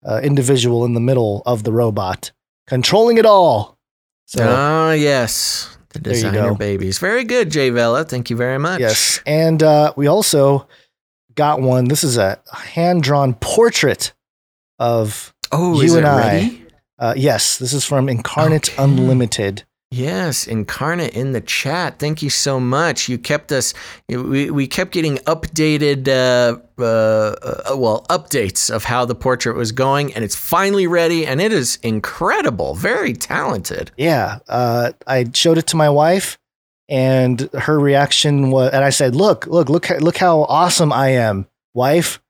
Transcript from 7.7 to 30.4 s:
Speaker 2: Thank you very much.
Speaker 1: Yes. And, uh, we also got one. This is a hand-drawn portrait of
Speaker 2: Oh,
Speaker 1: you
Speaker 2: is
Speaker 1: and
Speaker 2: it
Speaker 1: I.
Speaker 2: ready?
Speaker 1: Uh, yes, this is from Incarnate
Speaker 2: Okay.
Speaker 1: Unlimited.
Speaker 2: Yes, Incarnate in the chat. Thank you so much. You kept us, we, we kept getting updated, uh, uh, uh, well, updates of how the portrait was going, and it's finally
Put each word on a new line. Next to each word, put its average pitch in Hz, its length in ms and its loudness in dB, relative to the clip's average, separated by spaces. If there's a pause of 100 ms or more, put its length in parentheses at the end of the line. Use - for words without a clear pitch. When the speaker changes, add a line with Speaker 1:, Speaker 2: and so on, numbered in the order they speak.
Speaker 2:
Thank 127 260 -6
you 120 60 -2
very 123 240 -2
much. 165 220 -2
Speaker 1:
Yes. 110 440 0
And, 160 380 2
uh, 151 320 4
we 143 120 0
also 143 600 2 (680)
got 147 260 0
one. 127 240 2
This 147 180 0
is 123 140 0
a 98 200 0 (140)
hand-drawn 147 840 0
portrait - 760 0 (680)
of 117 540 -2 (180)
Speaker 2:
Oh, 170 260 0
Speaker 1:
you 139 60 4
Speaker 2:
is 165 120 6
Speaker 1:
and 156 100 4
Speaker 2:
it 147 40 4
Speaker 1:
I. 139 80 4 (100)
Speaker 2:
ready? 220 340 0 (360)
Speaker 1:
Uh, 120 200 -2
yes, 131 400 0
this 127 160 -6
is 139 120 -2
from 135 240 0
Incarnate 151 640 0
Speaker 2:
Okay. 139 100 -2
Speaker 1:
Unlimited. 127 800 0 (280)
Speaker 2:
Yes, 151 560 -4
Incarnate 131 680 -4
in 135 200 -4
the 110 80 -4
chat. 156 580 -6
Thank 156 220 -4
you 147 80 -4
so 135 300 -2
much. 135 480 -2
You 123 100 -4
kept 147 340 -4
us, 131 220 -2 (360)
we, 135 400 -2
we 139 180 0
kept 185 240 -4
getting 156 280 -2
updated, 151 880 -2
uh, 123 500 2 (240)
uh, - 20 0 (880)
uh, 139 60 -2
well, 120 320 0
updates 131 640 -2
of 110 120 -6
how 123 200 -2
the 120 100 -6
portrait 123 400 -2
was 113 160 -4
going, 135 420 -2
and 110 100 -6
it's 101 120 -6
finally 196 520 0